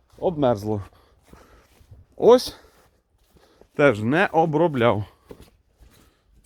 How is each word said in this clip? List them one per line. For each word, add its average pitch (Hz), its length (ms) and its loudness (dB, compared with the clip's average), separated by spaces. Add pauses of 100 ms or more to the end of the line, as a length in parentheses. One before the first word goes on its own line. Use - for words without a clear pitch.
(180)
обмерзло. 120 680 -4 (1300)
Ось, 240 400 2 (1200)
теж 135 240 2
не 143 260 -2
обробляв. 147 800 0 (1400)